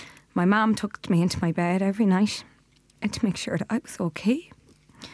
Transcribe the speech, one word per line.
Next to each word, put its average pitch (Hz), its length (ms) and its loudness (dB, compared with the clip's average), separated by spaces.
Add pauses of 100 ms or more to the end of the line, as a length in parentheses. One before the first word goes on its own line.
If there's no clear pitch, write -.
(340)
my 175 120 2
mum 214 300 4
tucked - 340 -8
me 170 120 4
into 175 200 0
my 170 100 0
bed 175 300 0
every 196 240 0
night 196 380 2 (580)
and 208 120 -2
to - 120 -4
make 185 120 0
sure - 200 -4
that 208 120 -4
I 226 100 0
was - 200 -12
okay. 202 500 -2 (640)